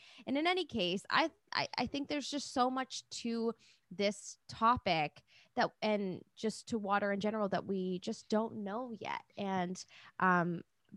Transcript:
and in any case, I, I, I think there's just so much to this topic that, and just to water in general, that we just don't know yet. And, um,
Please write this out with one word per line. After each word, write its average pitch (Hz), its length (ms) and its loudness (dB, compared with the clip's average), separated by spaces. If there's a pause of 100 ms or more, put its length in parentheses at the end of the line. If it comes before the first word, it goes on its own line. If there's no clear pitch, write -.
(260)
and 262 100 0
in 311 120 2
any 359 160 2
case, 190 440 0
I, 320 220 2 (220)
I, - 160 0 (100)
I 247 80 0
think 277 220 -4
there's 294 200 -4
just - 240 -6
so 247 160 4
much 262 360 -6 (180)
to 233 300 -2 (400)
this 202 460 -2 (100)
topic 196 720 2 (320)
that, 220 160 4 (120)
and 202 380 0 (160)
just - 340 -4
to 233 80 -2
water 202 340 0
in 202 80 -2
general, 214 300 0
that 185 140 0
we 185 360 -2
just - 280 -8
don't 220 360 0
know 233 340 -4
yet. - 220 -4 (180)
And, 185 420 -2 (380)
um, 175 440 4 (340)